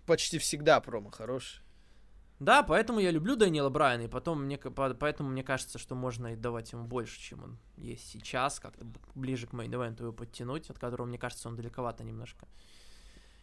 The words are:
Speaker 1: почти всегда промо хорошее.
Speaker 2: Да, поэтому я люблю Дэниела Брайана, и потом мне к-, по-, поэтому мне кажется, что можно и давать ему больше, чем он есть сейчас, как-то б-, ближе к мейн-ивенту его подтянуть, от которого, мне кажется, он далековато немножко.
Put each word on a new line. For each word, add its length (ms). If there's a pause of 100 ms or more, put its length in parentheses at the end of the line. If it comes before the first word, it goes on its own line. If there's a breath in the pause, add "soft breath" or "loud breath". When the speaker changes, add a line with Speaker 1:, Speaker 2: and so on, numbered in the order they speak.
Speaker 1:
почти 320
всегда 440
промо 280
хорошее. 540 (760)
Speaker 2:
Да, 240
поэтому 360
я 120
люблю 240
Дэниела 340
Брайана, 340
и 40
потом 380
мне 120
к-, 140
по-, 220
поэтому 360
мне 140
кажется, 340
что 180
можно 380
и 40
давать 340
ему 140
больше, 340
чем 240
он 140 (200)
есть 320
сейчас, 520
как-то 240
б-, 140 (160)
ближе 320
к 40
мейн-ивенту 520
его 100
подтянуть, 560
от 100
которого, 260
мне 120
кажется, 320
он 80
далековато 480
немножко. 420 (960 soft breath)